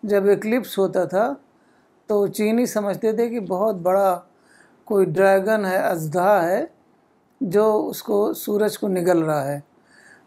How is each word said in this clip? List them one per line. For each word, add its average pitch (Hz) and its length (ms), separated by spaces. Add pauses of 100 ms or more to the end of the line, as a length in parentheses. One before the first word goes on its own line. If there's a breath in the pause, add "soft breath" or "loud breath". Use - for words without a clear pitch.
जब 202 260
eclipse 214 480
होता 185 300
था 202 240 (760 soft breath)
तो 202 200
चीनी 220 380
समझते 214 460
थे 233 160
कि 233 120
बहुत 190 400
बड़ा 185 480 (580 soft breath)
कोई 196 200
ड्रैगन 196 580
है, 185 140
अजदा 175 600
है, 190 280 (720)
जो 208 320
उसको, 214 600
सूरज 208 440
को 214 100
निगल 180 360
रहा 156 180
है। 143 220 (640 soft breath)